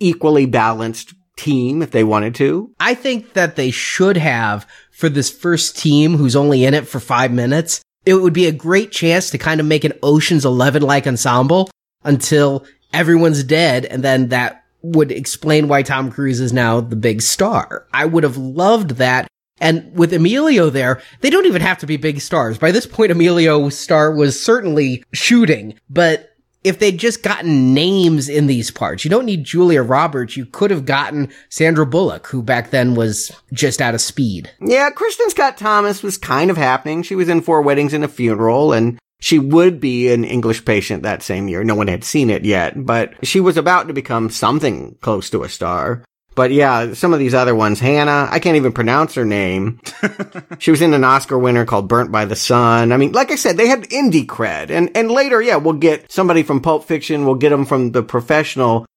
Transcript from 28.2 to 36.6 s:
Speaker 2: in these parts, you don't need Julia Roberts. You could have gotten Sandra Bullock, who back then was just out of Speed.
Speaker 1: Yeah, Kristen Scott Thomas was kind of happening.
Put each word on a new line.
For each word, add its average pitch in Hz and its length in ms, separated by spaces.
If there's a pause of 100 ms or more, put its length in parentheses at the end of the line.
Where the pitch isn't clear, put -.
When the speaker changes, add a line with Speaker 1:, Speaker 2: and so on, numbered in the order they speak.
Speaker 2:
in 147 200
these 120 240
parts, 90 320
you 151 60
don't 240 140
need 185 200
Julia 165 400
Roberts. 131 520
You 135 80
could 202 280
have 147 120
gotten 139 460 (180)
Sandra 160 380
Bullock, 131 400
who 127 160
back 120 280
then 123 260
was 110 340 (220)
just 131 280
out 120 140
of 117 60
Speed. 104 500 (100)
Speaker 1:
Yeah, 262 300
Kristen 453 400
Scott - 280
Thomas 208 440
was 196 160
kind 156 320
of 175 60
happening. 151 480